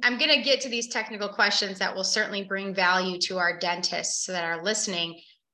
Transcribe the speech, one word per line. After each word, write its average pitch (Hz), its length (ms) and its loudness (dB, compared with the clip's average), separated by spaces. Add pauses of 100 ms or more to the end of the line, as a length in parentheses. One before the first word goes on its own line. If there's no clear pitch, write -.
I'm 247 140 4
gonna 294 220 4
get 262 200 2
to 269 80 -6
these 233 180 -4
technical 214 420 -4
questions 202 520 2
that 190 120 0
will 190 120 -4
certainly 202 400 0
bring 196 280 -4
value 185 500 2
to 185 160 -2
our 175 200 2
dentists 175 680 -2
that 180 180 -2
are 165 180 -2
listening. 175 580 -2 (340)